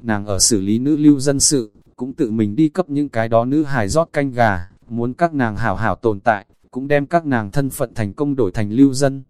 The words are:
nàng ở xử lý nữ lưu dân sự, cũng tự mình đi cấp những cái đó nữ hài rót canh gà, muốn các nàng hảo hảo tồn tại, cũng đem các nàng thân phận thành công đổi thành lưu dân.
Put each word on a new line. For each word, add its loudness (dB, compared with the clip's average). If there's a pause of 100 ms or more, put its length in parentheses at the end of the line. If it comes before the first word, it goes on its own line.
nàng -4
ở -2
xử 2
lý 0
nữ 0
lưu 6
dân 0
sự, 0 (240)
cũng -8
tự -4
mình 0
đi 4
cấp -4
những -2
cái -2
đó 4
nữ 0
hài -2
rót 0
canh -2
gà, 0 (180)
muốn -4
các -2
nàng 0
hảo 0
hảo 0
tồn -2
tại, 0 (240)
cũng -8
đem 2
các -2
nàng 0
thân -2
phận -6
thành -2
công -2
đổi 0
thành -4
lưu 6
dân. 0